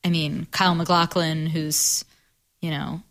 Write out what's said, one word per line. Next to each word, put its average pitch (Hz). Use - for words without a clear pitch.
I 175
mean, 160
Kyle 180
MacLachlan, 165
who's, 156
you 165
know 143